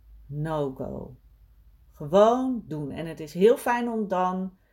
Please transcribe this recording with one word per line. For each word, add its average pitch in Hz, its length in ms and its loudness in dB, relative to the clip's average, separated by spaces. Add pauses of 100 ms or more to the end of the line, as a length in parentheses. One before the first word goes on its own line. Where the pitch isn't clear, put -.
(260)
no-go. 139 920 -4 (760)
Gewoon 226 760 2
doen. 147 240 -6
En 156 140 -8
het 156 140 -10
is 156 140 -12
heel 214 240 6
fijn 240 320 -2
om 220 180 -4
dan 185 500 -2 (160)